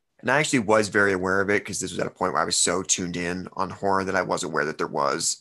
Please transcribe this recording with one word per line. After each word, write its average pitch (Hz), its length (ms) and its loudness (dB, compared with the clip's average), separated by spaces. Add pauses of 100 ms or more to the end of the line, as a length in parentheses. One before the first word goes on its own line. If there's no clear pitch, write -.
(200)
And - 120 -2
I 139 80 4
actually 147 200 2
was 107 300 4
very 101 240 4
aware 92 280 0
of 95 80 0
it 101 160 2
'cause 101 160 -6
this 90 100 -6
was 87 80 -6
at - 80 -4
a - 40 -8
point 92 220 -2
where 73 80 2
I 85 40 2
was 87 120 -2
so 92 260 2
tuned 90 340 -2
in 90 360 -4
on 92 160 -4
horror 98 360 0
that 92 100 -2
I 95 60 4
was 85 220 -2
aware 78 220 0
that 78 120 -4
there - 100 -2
was 73 540 0